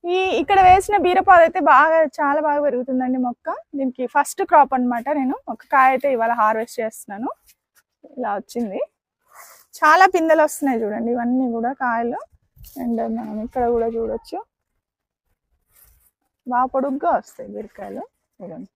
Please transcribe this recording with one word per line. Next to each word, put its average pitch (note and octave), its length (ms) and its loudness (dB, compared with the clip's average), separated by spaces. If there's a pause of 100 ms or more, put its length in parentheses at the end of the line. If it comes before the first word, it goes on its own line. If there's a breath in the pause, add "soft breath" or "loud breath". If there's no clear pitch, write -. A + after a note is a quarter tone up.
ఈ F4 160 -2 (140)
ఇక్కడ F#4+ 260 0
వేసిన F#4+ 380 6
బీరపాదు F#4 440 6
అయితే E4 200 2
బాగా, D#4 360 6 (140)
చాలా D4 280 0
బాగా D4 220 0
పెరుగుతుందండి B3+ 560 -2
మొక్క. B3 300 -6 (240)
దీనికి C4 340 -6
first - 380 -2
crop D4+ 300 4
అన్నమాట. B3 360 -2
నేను C#4 240 -2 (120)
ఒక - 240 -12
కాయ C4 200 4
అయితే C4+ 200 -2
ఇవాళ A3+ 220 0
harvest A3 460 -2
చేస్తున్నాను. A3 500 -8 (760)
ఇలా B3 280 -8
వచ్చింది, G#3 480 -6 (960 loud breath)
చాలా D#4+ 320 6
పిందెలు D#4+ 360 2
వస్తున్నాయి C#4 380 -2
చూడండి. A3+ 320 -4
ఇవన్నీ B3 380 -2
కూడా A#3 240 -4
కాయలు. A#3+ 460 -4 (540)
And A#3+ 240 -4 (140)
మనం A3 300 -8
ఇక్కడ A#3+ 260 -4
కూడా A#3 200 0
చూడొచ్చు, A3+ 500 -8 (2000)
బాగా B3 200 -2
పొడుగ్గా C#4 460 -2
వస్తాయి - 360 -6
బీరకాయలు. G#3 560 -14 (360)
ఇదిగోండి. F#3+ 360 -16